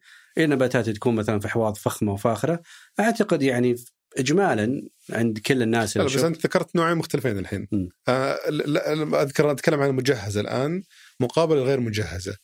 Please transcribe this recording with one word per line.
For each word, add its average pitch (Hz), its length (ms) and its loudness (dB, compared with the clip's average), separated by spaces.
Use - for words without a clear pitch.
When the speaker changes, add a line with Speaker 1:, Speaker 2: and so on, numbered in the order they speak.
Speaker 1:
إلى 160 100 4
نباتات 127 420 2
تكون 113 260 0
مثلا 107 240 0
في - 80 -4
حواض 110 300 0
فخمة 107 360 -2
وفاخرة، 123 480 0
أعتقد 208 420 2
يعني 123 340 2
إجمالا 139 680 2
عند 110 300 0
كل 131 220 0
الناس 110 360 0
Speaker 2:
لا، 170 60 2
Speaker 1:
اللي 135 120 0
Speaker 2:
بس 135 60 2
Speaker 1:
شوف- 160 60 4
Speaker 2:
أنت 165 180 -2
ذكرت 170 300 -2
نوعين 170 220 2
مختلفين 123 400 -2
الحين. 98 340 -6
Speaker 1:
مم. 92 180 -2
Speaker 2:
آه، 131 420 0
لا، 151 140 -2
لا، 147 300 0
أنا 151 280 0
أذكر 147 300 -2
أتكلم 143 300 0
عن 139 80 2
المجهزة 113 520 -2
الآن 147 420 -4
مقابل 156 380 2
الغير 131 220 2
مجهزة. 98 640 -4